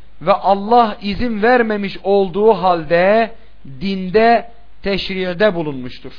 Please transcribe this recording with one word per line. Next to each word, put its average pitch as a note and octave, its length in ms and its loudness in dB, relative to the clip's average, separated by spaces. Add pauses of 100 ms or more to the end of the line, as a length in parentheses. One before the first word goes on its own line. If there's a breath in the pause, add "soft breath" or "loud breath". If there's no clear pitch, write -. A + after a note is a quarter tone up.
(220 soft breath)
ve E3+ 120 2
Allah G3+ 680 2
izin G3+ 400 -4
vermemiş G#3+ 600 2
olduğu G3 500 2
halde F3+ 800 2 (500 soft breath)
dinde G3 720 2 (300)
teşri'de F#3 720 -2
bulunmuştur. C3+ 640 -8